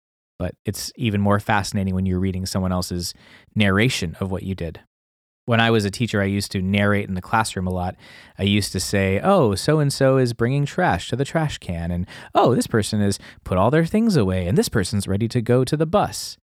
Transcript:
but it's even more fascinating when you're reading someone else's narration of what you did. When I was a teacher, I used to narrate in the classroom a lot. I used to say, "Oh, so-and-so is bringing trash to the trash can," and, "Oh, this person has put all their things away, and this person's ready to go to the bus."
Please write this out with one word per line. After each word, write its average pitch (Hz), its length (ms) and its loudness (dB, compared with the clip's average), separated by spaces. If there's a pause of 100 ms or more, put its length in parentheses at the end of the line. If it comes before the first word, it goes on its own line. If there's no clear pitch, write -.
(380)
but 90 160 -6 (100)
it's - 300 -8
even 104 260 0
more 101 200 2
fascinating 101 560 -2
when 95 100 0
you're 90 140 0
reading 92 260 -2
someone 92 240 -2
else's 90 420 -4 (400)
narration 101 680 0
of 95 100 -4
what 95 140 -6
you 95 100 -6
did. 82 260 -8 (680)
When 113 140 2
I 117 120 4
was 110 120 4
a 101 60 0
teacher, 107 320 -2
I 98 40 2
used 101 260 -2
to 98 100 -2
narrate 101 460 2
in 98 60 -6
the 90 60 -4
classroom 104 460 -2
a 90 60 -2
lot. 92 240 -4 (420)
I 95 60 -2
used 101 280 2
to 98 60 -4
say, 98 400 0
"Oh, 156 380 2
so-and-so 139 640 2
is 123 140 2
bringing 131 320 0
trash 139 440 0
to 127 80 -4
the 135 80 -2
trash 156 340 -2
can," 85 320 -6
and, 87 160 -4 (260)
"Oh, 143 220 4
this - 140 0
person 107 320 0
has 101 180 0 (240)
put - 160 -2
all 110 140 4
their 165 140 4
things 220 280 2
away, 92 320 2
and 98 100 2
this 226 120 2
person's 101 400 -2
ready 98 180 0
to 117 160 -2
go 123 220 2
to 139 120 -2
the 160 100 0
bus." 165 560 -2